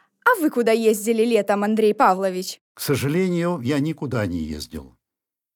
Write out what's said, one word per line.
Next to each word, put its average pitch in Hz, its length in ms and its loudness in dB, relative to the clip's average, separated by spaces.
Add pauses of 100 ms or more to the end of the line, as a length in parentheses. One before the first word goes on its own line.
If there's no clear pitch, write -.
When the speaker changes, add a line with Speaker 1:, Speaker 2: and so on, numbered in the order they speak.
(240)
Speaker 1:
А 466 160 2
вы 302 100 0
куда 226 220 2
ездили 220 540 2
летом, 202 380 2
Андрей 214 300 2
Павлович? 190 680 0 (120)
Speaker 2:
К - 80 -20
сожалению, 170 800 0
я 139 180 0
никуда 135 480 -2
не 85 120 -4
ездил. 76 560 -10 (600)